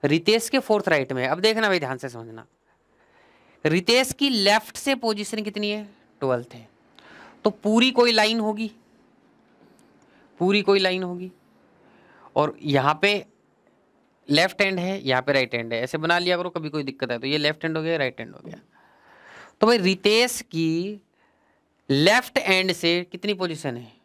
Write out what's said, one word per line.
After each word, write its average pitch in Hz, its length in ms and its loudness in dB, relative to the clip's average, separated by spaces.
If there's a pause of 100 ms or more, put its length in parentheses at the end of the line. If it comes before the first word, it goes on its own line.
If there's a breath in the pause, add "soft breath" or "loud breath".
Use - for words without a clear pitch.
रितेश 170 440 2
के 269 100 0
फोर्थ 214 300 0
राइट 139 240 2
में। 127 160 -2
अब 156 120 -2
देखना 220 280 2
भाई, 185 100 2
ध्यान 131 200 -4
से 135 100 -8
समझना, 113 380 -16 (1200 soft breath)
रितेश 226 460 2
की 285 160 0
लेफ्ट 214 480 2
से 277 180 -2
पोजीशन 220 480 -4
कितनी 208 280 -6
है? 208 140 -6 (360)
ट्वेल्थ 123 340 -2
है। 117 140 -20 (760 loud breath)
तो 214 60 4
पूरी 233 400 2
कोई 240 220 4
लाइन 220 280 4
होगी, 214 300 -2 (1700 soft breath)
पूरी 196 240 2
कोई 196 160 4
लाइन 185 240 0
होगी, 180 300 -8 (1040 soft breath)
और 147 260 0
यहाँ 143 400 2
पे 202 240 2 (1040)
लेफ्ट 170 320 2
हैंड 196 160 0
है, 185 280 -6
यहाँ 131 160 2
पे 139 100 -2
राइट 131 220 0
हैंड 117 180 -6
है, 113 80 -4
ऐसे 127 180 -6
बना 170 200 -4
लिया 175 180 -2
करो, 175 140 -6
कभी 165 180 -8
कोई 151 140 -6
दिक्कत 135 280 -8
आए 120 80 -4
तो। 127 80 -8
ये 143 120 -2
लेफ्ट 151 260 -4
हैंड 160 120 -4
हो 160 60 -4
गया, 165 140 -2
राइट 135 240 -4
हैंड - 140 -14
हो - 100 -20
गया। - 160 -16 (1000 loud breath)
तो 214 60 4
भाई 240 120 4
रितेश 208 640 2
की 165 580 -4 (880)
लेफ्ट 190 480 2
हैंड 190 340 0
से 170 400 0
कितनी 208 220 -6
पोजीशन 160 420 -6
है? 120 160 -14 (120)